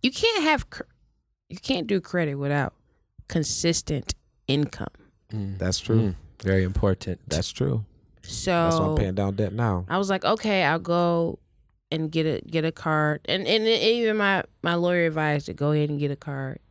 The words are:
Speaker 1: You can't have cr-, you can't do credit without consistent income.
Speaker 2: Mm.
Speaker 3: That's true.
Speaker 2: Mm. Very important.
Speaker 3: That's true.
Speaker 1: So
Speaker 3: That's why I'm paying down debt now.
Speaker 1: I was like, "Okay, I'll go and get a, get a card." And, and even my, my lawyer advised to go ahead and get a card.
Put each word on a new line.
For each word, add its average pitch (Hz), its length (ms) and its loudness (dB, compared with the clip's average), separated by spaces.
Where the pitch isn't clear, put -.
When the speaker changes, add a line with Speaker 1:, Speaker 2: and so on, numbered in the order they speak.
Speaker 1:
You 262 80 2
can't 427 320 0
have 302 260 2
cr-, - 140 -12
you 90 80 -14
can't 175 300 -2
do 196 140 2
credit 160 340 -2
without 139 380 0
consistent 156 880 -2
income. 143 400 0
Speaker 2:
Mm. 98 240 -6
Speaker 3:
That's 92 220 0
true. 113 200 4
Speaker 2:
Mm. 101 160 0
Very 95 220 4
important. 92 640 0
Speaker 3:
That's 78 240 -2
true. 127 340 -2
Speaker 1:
So - 300 -4
Speaker 3:
That's 165 280 4
why 160 80 2
I'm 156 80 0
paying 95 200 2
down 98 200 0
debt 98 180 0
now. 104 360 0
Speaker 1:
I 170 80 0
was 196 120 0
like, 190 160 0
"Okay, 208 380 2
I'll 156 160 2
go 170 600 0
and 160 200 -2
get 160 140 0
a, 156 200 -2
get 160 200 -2
a 165 60 0
card." 151 540 0
And, 185 220 -2
and 220 200 2
even 220 500 2
my, 196 260 2
my 170 140 0
lawyer 175 320 2
advised 151 400 0
to - 60 -8
go 147 180 0
ahead 151 180 2
and 147 100 -4
get 143 120 0
a 139 40 -4
card. 135 440 -8